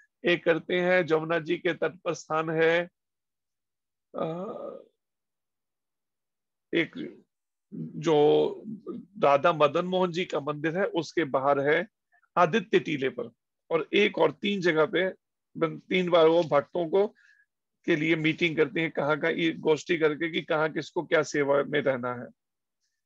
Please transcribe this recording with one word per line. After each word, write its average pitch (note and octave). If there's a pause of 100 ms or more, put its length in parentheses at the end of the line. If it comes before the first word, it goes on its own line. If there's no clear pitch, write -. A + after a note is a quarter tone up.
(260)
एक F3
करते F3
हैं F3+
जमुना D#3+
जी D#3+
के E3
तट E3
पर E3+
स्थान D#3+
है, E3 (1300)
अ, F3 (2250)
एक - (560)
जो D3+ (640)
राधा C#3+
मदन D3+
मोहन F3+
जी F3
का D#3
मंदिर D3+
है G3+
उसके E3
बाहर C#3
है D#3 (480)
आदित्य F3
टीले C3+
पर, B2 (400)
और D#3
एक G3+
और D#3+
तीन G3+
जगह D#3+
पे E3+ (480)
बन-, D#3
तीन F3+
बार E3
वो E3
भक्तों D3+
को G3 (760)
के F3
लिए D#3+
मीटिंग D#3
करते D3+
हैं, D#3+
कहाँ D3
कहाँ E3
ये E3
गोष्ठी D#3
करके D3+
कि F3
कहाँ D#3
किसको D#3
क्या D#3
सेवा C#3+
में C3+
रहना B2
है। A#2+ (800)